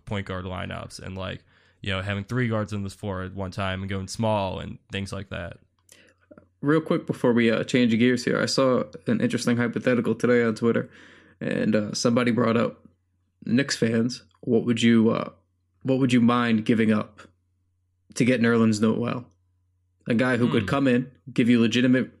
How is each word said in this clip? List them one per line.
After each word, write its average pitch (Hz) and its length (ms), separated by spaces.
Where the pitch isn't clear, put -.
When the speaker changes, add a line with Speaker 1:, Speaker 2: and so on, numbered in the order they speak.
Speaker 1:
point 98 220
guard 92 180
lineups 92 560
and, 92 160
like, 95 260
you 101 100
know, 95 120
having 101 220
three 123 240
guards 107 260
on 101 80
this 95 120
floor 92 280
at 92 120
one 95 160
time 95 300
and 98 80
going 95 200
small 101 520
and 82 180
things 98 220
like 98 180
that. 87 260
Speaker 2:
Real 151 200
quick 160 280
before - 240
we, 117 180
uh, 110 140
change 123 340
gears 123 260
here, - 160
I 117 60
saw 131 380
an 113 120
interesting 120 360
hypothetical 113 580
today 120 300
on 110 100
Twitter, 117 340
and, 107 340
uh, 104 180
somebody 120 380
brought 113 260
up, - 300
"Knicks 127 320
fans, 117 460
what 113 220
would 117 160
you, 113 300
uh, - 200
what 131 160
would 131 140
you 123 80
mind 117 440
giving 110 280
up - 300
to 131 100
get 120 160
Nerlens 113 400
Noel? 113 460
A 127 80
guy 127 220
who 117 160
could 117 100
Speaker 1:
Hmm. 92 60
Speaker 2:
come 139 180
in, 123 240
give 120 140
you 120 120
legitimate 123 600